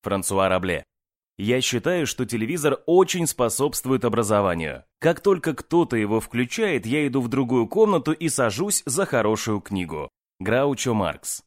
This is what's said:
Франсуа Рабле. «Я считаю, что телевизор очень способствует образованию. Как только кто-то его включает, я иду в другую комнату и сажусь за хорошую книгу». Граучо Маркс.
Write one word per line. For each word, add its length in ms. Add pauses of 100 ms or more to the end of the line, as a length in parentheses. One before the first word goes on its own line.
Франсуа 440
Рабле. 360 (520)
«Я 240
считаю, 460
что 200
телевизор 600
очень 400
способствует 800
образованию. 800 (160)
Как 200
только 320
кто-то 440
его 240
включает, 640
я 220
иду 120
в 60
другую 400
комнату 460
и 160
сажусь 580
за 180
хорошую 560
книгу». 500 (280)
Граучо 560
Маркс. 520